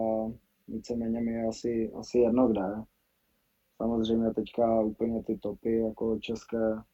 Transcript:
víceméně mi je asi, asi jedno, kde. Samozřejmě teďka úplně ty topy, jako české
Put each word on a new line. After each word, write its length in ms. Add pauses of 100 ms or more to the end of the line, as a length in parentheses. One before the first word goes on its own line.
(680)
víceméně 540
mi 100
je 160
asi, 520
asi 200
jedno, 280
kde. 140 (1160)
Samozřejmě 560
teďka 480
úplně 420
ty 140
topy, 420
jako 400
české 380 (360)